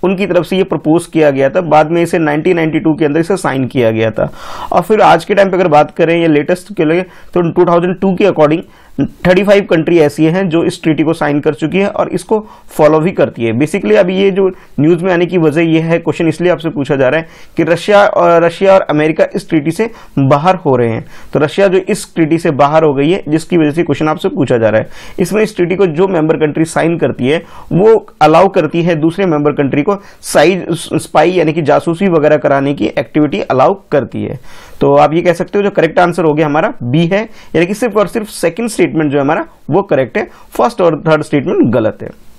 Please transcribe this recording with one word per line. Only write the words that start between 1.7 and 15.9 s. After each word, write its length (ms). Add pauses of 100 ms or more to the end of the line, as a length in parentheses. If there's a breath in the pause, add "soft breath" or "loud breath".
में 100
इसे 180
नाइनटीन 360
नाइंटी 240
टू 140
के 120
अंदर 140
इसे 180
साइन 300
किया 240
गया 200
था। 200 (400 loud breath)
और 100
फिर 200
आज 240
के 100
टाइम 140
पे 60
अगर 120
बात 240
करें 300
या 60
लेटेस्ट 500
के 80
लिए 180
तो 480
टू 140
थाउजेंड 340
टू 160
के 100
according 340 (680 soft breath)
थर्टी 160
फ़ाइव 200
कंट्री 360
ऐसी 260
हैं 240
जो 140
इस 200
ट्रीटी 200
को 100
साइन 260
कर 140
चुकी 240
है 100
और 220
इसको 380 (220 loud breath)
फॉलो 300
भी 120
करती 320
है। 100
Basically 420
अभी 200
ये 160
जो 180 (300 soft breath)
news 240
में 100
आने 120
की 120
वजह 240
ये 180
है, 200